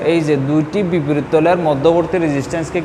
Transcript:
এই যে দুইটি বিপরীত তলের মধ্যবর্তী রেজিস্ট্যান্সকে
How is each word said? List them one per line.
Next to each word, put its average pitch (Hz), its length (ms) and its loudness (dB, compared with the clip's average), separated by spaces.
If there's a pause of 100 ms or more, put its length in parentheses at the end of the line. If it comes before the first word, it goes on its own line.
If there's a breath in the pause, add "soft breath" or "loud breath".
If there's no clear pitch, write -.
এই 165 160 2
যে 151 140 0
দুইটি 151 480 0
বিপরীত 151 480 0
তলের 165 260 2
মধ্যবর্তী 160 600 2
রেজিস্ট্যান্সকে 160 680 -2